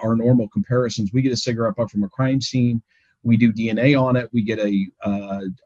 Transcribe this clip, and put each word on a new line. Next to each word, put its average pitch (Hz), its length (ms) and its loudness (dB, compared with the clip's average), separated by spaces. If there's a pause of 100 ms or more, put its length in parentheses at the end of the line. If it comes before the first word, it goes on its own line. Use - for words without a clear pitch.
our 113 100 2
normal 117 360 2
comparisons. 113 600 -2
We 131 120 0
get 131 100 0
a 120 40 -2
cigarette 113 380 -2
butt 107 160 -4
from 104 140 -2
a 98 40 -6
crime 131 320 -2
scene. 120 420 -2 (400)
We 117 160 4
do 117 120 4
D 113 200 -2
N 107 80 -2
A 139 160 4
on 131 200 2
it. 123 160 -2
We 117 120 0
get 107 160 -2
a, 101 280 0 (160)
uh, 98 380 -4 (260)